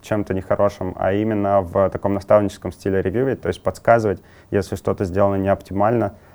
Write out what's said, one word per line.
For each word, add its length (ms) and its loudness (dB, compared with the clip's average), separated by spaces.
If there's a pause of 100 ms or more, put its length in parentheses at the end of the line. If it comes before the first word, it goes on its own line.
чем-то 320 -4
нехорошим, 600 -2
а 160 0
именно 500 0
в 280 0
таком 240 -2
наставническом 580 0
стиле 300 -2
ревьювить, 380 -2
то 80 -6
есть 140 -6
подсказывать, 600 2 (280)
если 260 -2
что-то 280 -2
сделано 320 2
не 120 0
оптимально, 680 0 (200)